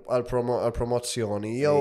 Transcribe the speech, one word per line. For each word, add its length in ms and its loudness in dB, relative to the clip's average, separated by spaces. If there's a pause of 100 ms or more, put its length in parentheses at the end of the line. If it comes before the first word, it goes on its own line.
għal 220 0
promo-, 360 0
għal 120 0
promozzjoni, 800 -2
jew 260 2